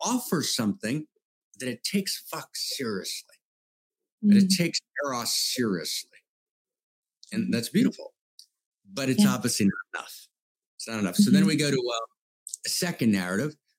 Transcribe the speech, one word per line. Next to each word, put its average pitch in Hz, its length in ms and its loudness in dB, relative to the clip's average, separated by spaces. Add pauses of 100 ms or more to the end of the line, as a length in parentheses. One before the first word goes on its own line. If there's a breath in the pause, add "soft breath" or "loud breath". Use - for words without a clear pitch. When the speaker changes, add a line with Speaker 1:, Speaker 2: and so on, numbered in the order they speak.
Speaker 1:
offers 202 540 0
something 113 540 -2 (500)
that 127 100 -6
it - 140 -8
takes - 340 -2 (140)
fuck - 260 -10
seriously, - 800 -8 (880)
that 202 140 8
it 196 80 8
Speaker 2:
Mm. 185 120 2
Speaker 1:
takes 170 240 0 (240)
eros 120 300 -4
seriously. - 840 -2 (1120)
And 98 200 -2
that's 117 160 -2
beautiful, - 460 0 (680)
but 127 240 -6
it's 131 160 4
Speaker 2:
Yeah. 127 100 6
Speaker 1:
obviously 113 320 0
not - 340 -4
enough. - 280 -16 (480)
It's - 120 -12
not 113 120 -6
enough. 90 160 -2
So 208 140 6
then - 120 8
Speaker 2:
Mm-hmm. - 60 6
Speaker 1:
we 156 80 2
go 147 140 0
to, 135 60 2
uh, 120 300 -4 (600)
a - 20 -4
second 156 440 0
narrative, 98 440 -2 (220)